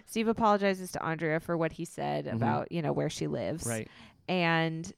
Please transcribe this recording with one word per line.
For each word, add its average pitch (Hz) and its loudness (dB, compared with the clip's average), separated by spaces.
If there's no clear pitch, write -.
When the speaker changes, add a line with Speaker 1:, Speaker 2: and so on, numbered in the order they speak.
Speaker 1:
Steve 226 0
apologizes 196 4
to - -4
Andrea 160 0
for 170 -2
what 160 0
he 165 -8
said 147 -2
Speaker 2:
Mm-hmm. 117 -4
Speaker 1:
about, 139 0
you 165 -2
know, 147 0
where 143 0
she - -4
lives. 143 -2
Speaker 2:
Right. 113 -2
Speaker 1:
And 165 2